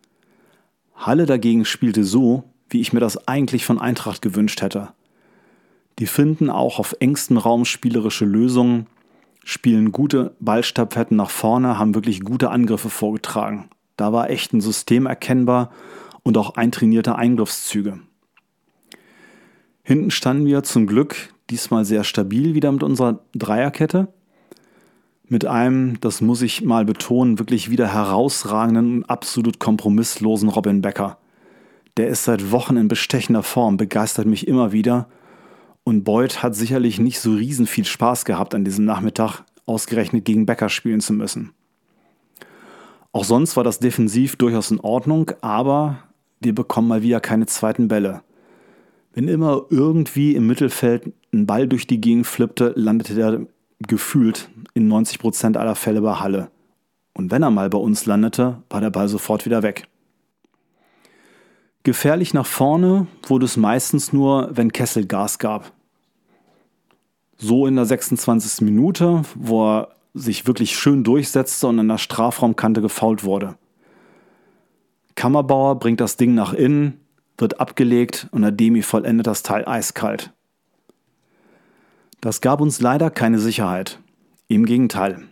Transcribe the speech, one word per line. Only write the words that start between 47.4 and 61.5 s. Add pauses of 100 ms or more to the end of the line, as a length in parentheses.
zweiten
Bälle. (920)
Wenn
immer
irgendwie
im
Mittelfeld (220)
ein
Ball
durch
die
Gegend
flippte,
landete
der (320)
gefühlt (260)
in
neunzig
Prozent
aller
Fälle
bei
Halle. (640)
Und
wenn
er
mal
bei
uns
landete,
war
der
Ball
sofort
wieder
weg. (1900)